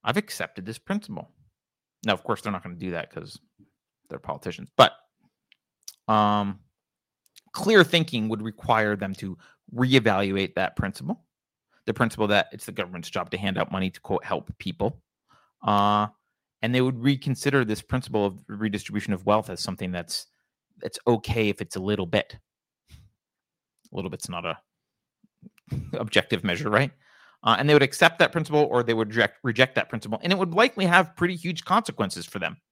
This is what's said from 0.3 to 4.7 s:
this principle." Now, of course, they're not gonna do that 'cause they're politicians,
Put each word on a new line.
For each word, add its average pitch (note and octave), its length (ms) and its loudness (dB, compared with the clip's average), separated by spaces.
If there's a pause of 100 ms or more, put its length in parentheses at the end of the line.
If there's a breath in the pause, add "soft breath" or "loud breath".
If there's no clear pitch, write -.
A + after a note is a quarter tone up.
this A2 140 -10
principle." - 520 -8 (720)
Now, A2 80 2
of F#2 100 -4
course, A2 180 -4
they're A2 100 -6
not F2+ 120 -6
gonna F2 120 -12
do F2+ 160 -8
that E2+ 180 -8
'cause - 300 -14 (720)
they're - 100 -12
politicians, - 560 -10